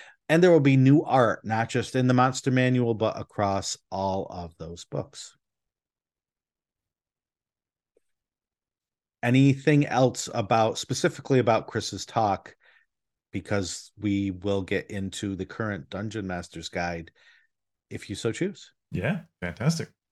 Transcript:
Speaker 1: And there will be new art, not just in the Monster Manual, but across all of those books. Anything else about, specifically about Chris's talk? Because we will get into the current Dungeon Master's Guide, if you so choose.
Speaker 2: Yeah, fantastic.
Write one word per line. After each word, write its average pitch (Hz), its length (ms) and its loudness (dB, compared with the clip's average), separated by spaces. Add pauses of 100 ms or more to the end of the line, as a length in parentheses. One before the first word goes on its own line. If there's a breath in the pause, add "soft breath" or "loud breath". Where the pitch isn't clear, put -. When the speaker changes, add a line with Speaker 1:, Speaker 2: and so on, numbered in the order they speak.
(280 loud breath)
Speaker 1:
And 165 160 4
there 180 80 8
will 165 80 8
be 139 180 6
new 135 260 8
art, 117 400 2
not 110 260 -4
just - 260 -4
in 127 120 2
the 127 60 4
Monster 127 380 2
Manual, 127 420 2
but 107 260 -2
across 98 580 -4 (140)
all 95 380 -4
of 87 300 -12
those 82 260 -14
books. - 500 -12 (3750)
Anything 139 640 4
else - 480 0
about, 113 440 2
specifically - 640 0
about 110 280 2
Chris's - 380 -8
talk? 104 500 -2 (760 soft breath)
Because 98 680 -6
we 98 320 -2
will 98 300 -4
get 92 280 -6
into 98 460 -8
the 92 100 -8
current 101 440 -8
Dungeon 104 360 -8
Master's 87 440 -10
Guide, 85 420 -8 (800 soft breath)
if - 200 -14
you 101 60 -8
so 113 160 -4
choose. - 400 -8 (200)
Speaker 2:
Yeah, 117 280 -4 (220)
fantastic. 127 480 -4 (220)